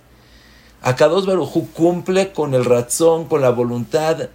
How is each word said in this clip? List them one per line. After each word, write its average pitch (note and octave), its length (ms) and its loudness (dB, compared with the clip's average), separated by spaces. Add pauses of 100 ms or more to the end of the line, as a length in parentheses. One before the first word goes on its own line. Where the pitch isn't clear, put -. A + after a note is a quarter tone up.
(840)
Akadosh D#3 420 2
Baruj F3+ 320 -2
Hu D#3+ 160 -2
cumple F3+ 600 0
con D3 220 -4
el B2 100 2
razón, D#3+ 640 0
con D3+ 140 0
la B2+ 100 2
voluntad B2 840 -2